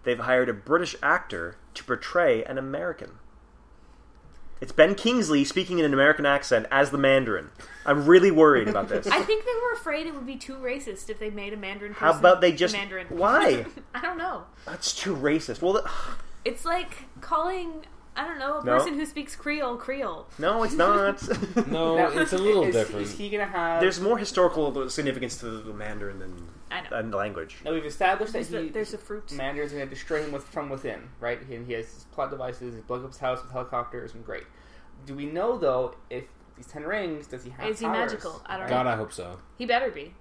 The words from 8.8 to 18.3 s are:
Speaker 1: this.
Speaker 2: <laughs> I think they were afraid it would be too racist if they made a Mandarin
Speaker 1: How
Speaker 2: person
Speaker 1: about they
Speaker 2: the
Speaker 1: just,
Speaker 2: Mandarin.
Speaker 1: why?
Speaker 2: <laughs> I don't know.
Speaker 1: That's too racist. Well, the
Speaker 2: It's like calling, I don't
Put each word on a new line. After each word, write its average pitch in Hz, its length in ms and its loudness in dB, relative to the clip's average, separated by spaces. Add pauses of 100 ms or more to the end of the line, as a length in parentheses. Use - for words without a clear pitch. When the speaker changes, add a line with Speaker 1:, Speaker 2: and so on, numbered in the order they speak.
Speaker 1:
this. - 180 0
Speaker 2:
<laughs> 202 60 4
I 349 100 4
think 440 220 0
they 494 80 -2 (100)
were 480 100 0
afraid 320 360 -4
it 302 80 -10
would 247 100 -10
be 269 100 -10
too 269 200 -14
racist 254 520 -8
if 214 120 -10
they 214 100 -6
made 202 220 -10
a 214 40 -10
Mandarin 202 360 -10
Speaker 1:
How 156 160 2
Speaker 2:
person 151 120 4
Speaker 1:
about 180 200 8
they 180 100 8
Speaker 2:
the 151 60 -2
Speaker 1:
just, 175 180 2
Speaker 2:
Mandarin. 190 340 -6
Speaker 1:
why? 170 580 4 (140)
Speaker 2:
<laughs> - 140 -20
I 247 60 -6
don't 339 180 -6
know. 320 260 -8 (220)
Speaker 1:
That's - 260 -6
too 190 220 -4
racist. 143 480 0
Well, 185 120 4
the - 140 0 (560)
Speaker 2:
It's 240 200 -4
like 339 400 -4 (160)
calling, 339 680 -2 (300)
I 294 100 -4
don't 311 140 -8